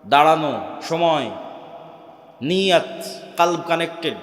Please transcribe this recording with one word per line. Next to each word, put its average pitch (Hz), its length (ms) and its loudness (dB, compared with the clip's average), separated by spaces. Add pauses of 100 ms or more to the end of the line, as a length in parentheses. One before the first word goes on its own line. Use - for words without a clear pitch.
দাঁড়ানো, 151 720 4
সময়, 160 500 0 (1080)
নিয়াত, 175 640 0 (320)
কালব 170 300 4
কানেক্টেড 165 560 -2